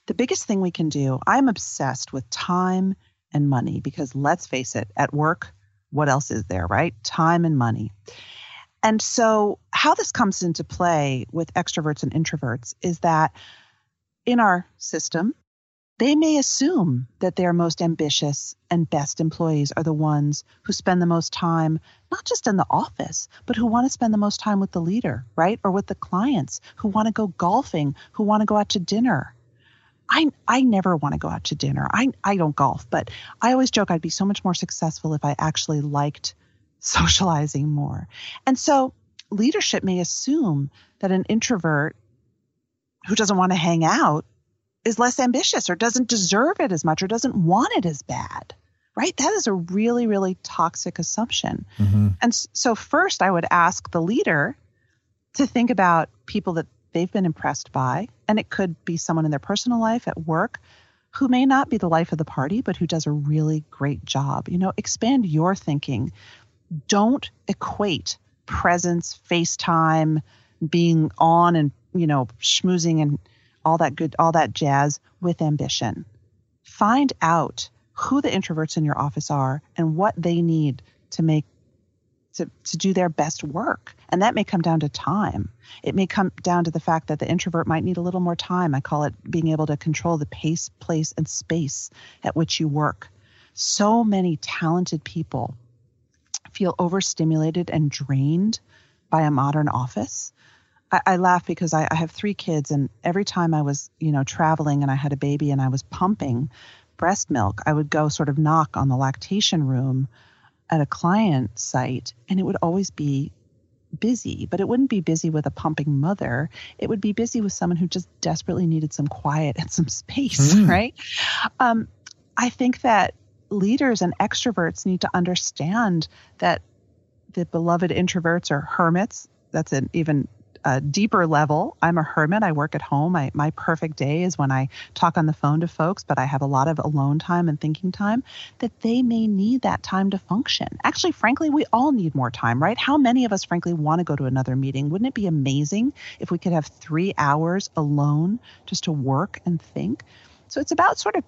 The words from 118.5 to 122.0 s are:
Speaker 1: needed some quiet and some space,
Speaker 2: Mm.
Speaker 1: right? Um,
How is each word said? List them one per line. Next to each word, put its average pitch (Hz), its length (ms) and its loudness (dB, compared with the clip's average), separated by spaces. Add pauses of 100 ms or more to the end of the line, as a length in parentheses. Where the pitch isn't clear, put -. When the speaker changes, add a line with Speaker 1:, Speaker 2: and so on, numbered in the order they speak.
Speaker 1:
needed 160 280 0
some 143 140 -4
quiet 147 520 -2
and 156 100 -6
some 151 200 0
space, 180 640 2
Speaker 2:
Mm. 202 140 8
Speaker 1:
right? 202 240 2 (640)
Um, 233 300 2 (480)